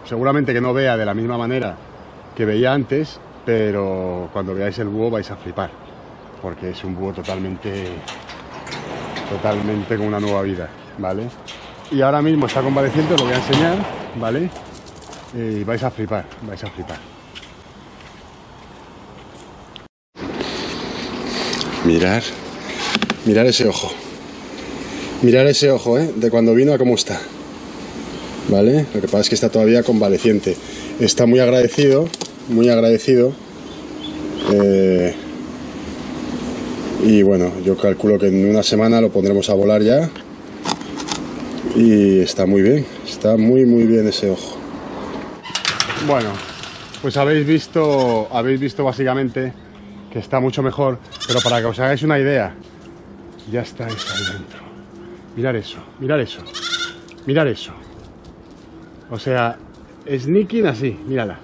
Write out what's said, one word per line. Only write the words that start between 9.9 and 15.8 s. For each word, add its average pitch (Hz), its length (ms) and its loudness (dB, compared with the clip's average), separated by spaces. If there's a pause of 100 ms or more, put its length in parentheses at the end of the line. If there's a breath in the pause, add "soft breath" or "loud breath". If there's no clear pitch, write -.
con 104 100 -2
una 104 120 -2
nueva 101 240 0
vida, 90 260 -4 (300)
¿vale? 101 300 -6 (640)
Y 139 80 2
ahora 139 200 4
mismo 151 260 2
está - 140 0
convaleciente, 139 540 2
os 151 60 2
lo 123 60 0
voy 123 80 0
a 127 40 2
enseñar, 156 380 2 (400)
¿vale? 123 340 -2 (880)
Eh, 110 240 -4
y 101 40 -4
vais 117 200 -4